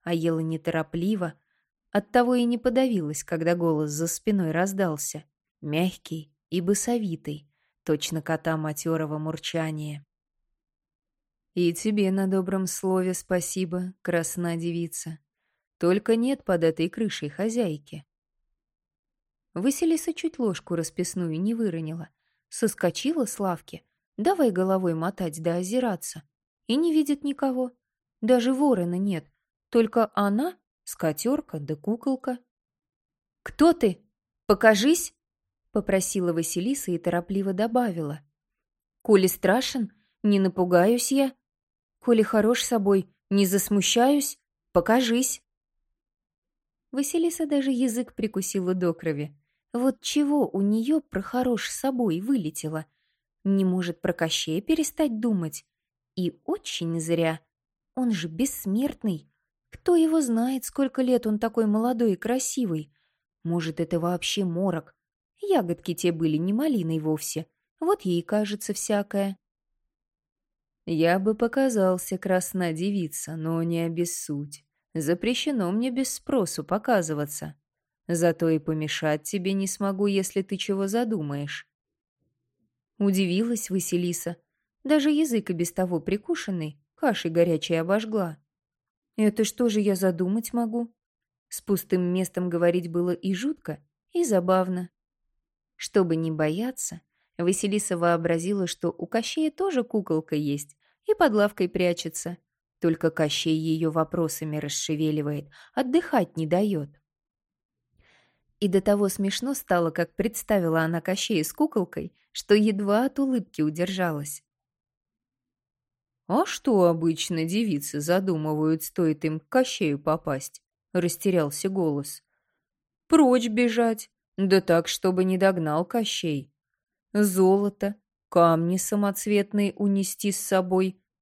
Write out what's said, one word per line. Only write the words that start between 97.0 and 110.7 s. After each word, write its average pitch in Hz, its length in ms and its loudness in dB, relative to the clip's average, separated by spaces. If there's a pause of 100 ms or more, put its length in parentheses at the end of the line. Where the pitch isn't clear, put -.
Василиса 190 600 0
вообразила, 170 680 0
что - 240 -4
у - 160 -8
Кощея 302 440 -2
тоже 359 320 -2
куколка 160 540 -2
есть 143 400 -4 (300)
и 427 80 4
под 294 200 4
лавкой 208 340 2
прячется. 175 680 -2 (440)
Только 165 300 2
Кощей 160 460 0
её 160 340 0
вопросами 156 640 -2
расшевеливает, 147 920 -4 (260)
отдыхать 262 600 0
не 160 100 -2
даёт. 175 440 0 (1700)
И 208 80 2
до 190 120 2
того 202 280 2
смешно 196 460 -4
стало, 175 360 0
как 170 240 -6
представила 190 680 0